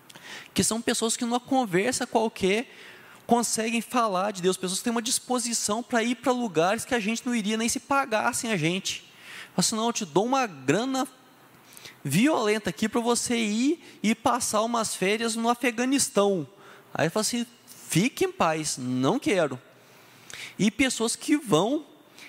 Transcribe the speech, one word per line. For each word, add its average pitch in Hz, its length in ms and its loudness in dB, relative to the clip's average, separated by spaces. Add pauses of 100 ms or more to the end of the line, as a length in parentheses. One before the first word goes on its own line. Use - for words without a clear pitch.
(520)
que 196 100 0
são 220 180 -2
pessoas 226 360 -2
que - 80 -6
numa 240 160 0
conversa 240 680 0
qualquer 220 640 0 (560)
conseguem 233 540 0
falar 214 500 0
de 190 120 -8
Deus, 185 140 2
pessoas 185 220 -4
que - 60 -8
têm 240 60 0
uma 233 120 -2
disposição 233 800 -2
pra 233 200 0
ir 240 140 0
pra 269 160 0
lugares 208 520 0
que - 100 -2
a 240 60 0
gente 226 260 -4
não 240 80 0
iria 214 220 0
nem 226 120 0
se 247 120 -2
pagassem 233 720 -2
a 202 40 2
gente. 170 440 -2
Fala - 560 -20
assim, 185 180 0
Não, 226 120 0
eu 233 60 0
te - 120 -6
dou 175 220 2
uma 254 200 2
grana 196 640 -2 (960)
violenta 214 680 2
aqui 214 180 -2
pra 240 120 0
você 240 360 0
ir 233 460 0 (200)
e 220 120 2
passar 233 480 0
umas 233 320 -2
férias 220 420 0
no 226 120 0
Afeganistão. 226 1000 2 (480)
Aí 160 160 0
fala 214 120 0
assim, 240 240 -2 (420)
"Fique - 360 2
em 370 80 -2
paz, 160 460 0
não 127 400 0
quero." 160 420 0 (1000)
E 208 120 4
pessoas 233 460 0
que - 200 0
vão 247 480 2 (440)